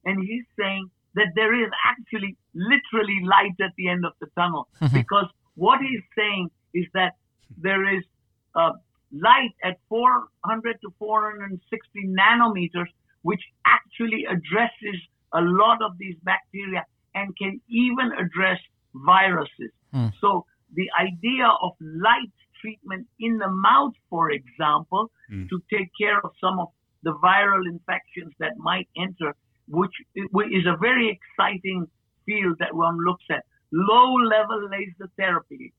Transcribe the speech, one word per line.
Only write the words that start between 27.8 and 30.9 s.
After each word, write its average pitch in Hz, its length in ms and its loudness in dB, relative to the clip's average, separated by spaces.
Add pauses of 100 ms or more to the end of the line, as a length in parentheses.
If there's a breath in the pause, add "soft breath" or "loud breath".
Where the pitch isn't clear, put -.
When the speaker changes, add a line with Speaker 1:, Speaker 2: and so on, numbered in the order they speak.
Speaker 1:
that 160 180 -6
might 180 380 -4
enter, 175 400 -6 (320)
which 175 240 0 (240)
i-, 196 60 -6 (100)
whi-, 208 180 0
is 180 160 0
a 175 100 2
very 233 400 2